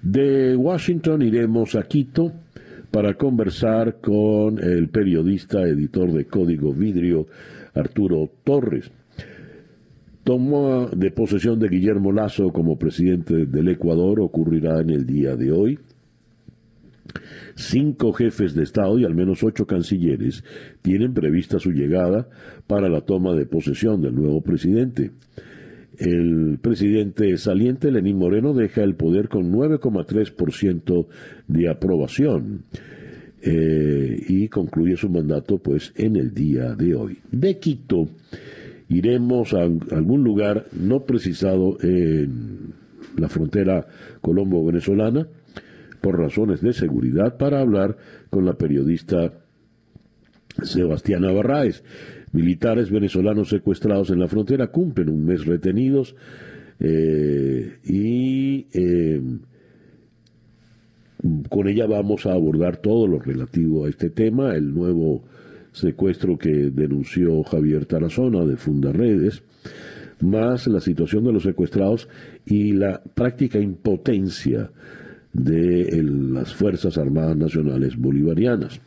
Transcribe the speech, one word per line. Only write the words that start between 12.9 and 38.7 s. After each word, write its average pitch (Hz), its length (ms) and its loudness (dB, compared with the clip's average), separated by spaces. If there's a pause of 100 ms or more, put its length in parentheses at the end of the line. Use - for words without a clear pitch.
del 73 220 0
Ecuador 87 520 2
ocurrirá 80 600 0
en 80 80 0
el 71 160 0
día 67 300 0
de 65 160 0
hoy. 110 260 2 (1800)
Cinco 131 580 0
jefes 104 420 0
de 78 80 2
Estado 101 360 0
y 120 80 4
al 82 80 -2
menos 90 280 0
ocho 110 240 0
cancilleres 87 800 -2 (380)
tienen 104 320 2
prevista 87 440 0
su 92 120 -2
llegada 87 580 0 (380)
para 98 240 0
la 78 100 0
toma 92 340 0
de 71 120 0
posesión 82 560 -2
del 64 140 -2
nuevo 76 260 0
presidente. 117 680 0 (840)
El 82 640 0
presidente 104 800 0
saliente, 123 520 0
Lenín 98 280 0
Moreno, 104 340 2
deja 113 300 0
el 98 140 2
poder 90 340 0
con 90 200 0
nueve 143 280 2
coma 104 260 -2
tres 104 260 0
por 80 220 -2
ciento 87 560 0 (380)
de 82 240 2
aprobación, 92 960 -2 (760)
eh, 78 880 0
y 98 200 2
concluye 87 500 0
su 104 100 -2
mandato, 78 480 -2
pues, - 400 -4
en 107 200 0
el 69 180 -2
día - 400 -2
de 151 200 0
hoy. 107 220 -6 (160)
De 185 260 0
Quito 92 520 -2 (800)